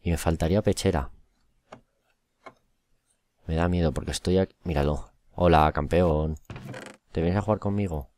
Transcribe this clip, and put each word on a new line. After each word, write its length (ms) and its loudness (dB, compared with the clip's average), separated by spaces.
Y 80 -2
me 80 2
faltaría 460 0
pechera. 480 0
Me 80 -4
da 140 2
miedo 240 2
porque 180 -6
estoy 300 0
aquí... 240 -2
Míralo. 480 -2
Hola, 360 6
campeón. 640 0
¿Te 100 -2
vienes 160 0
a 60 -2
jugar 160 0
conmigo? 580 -4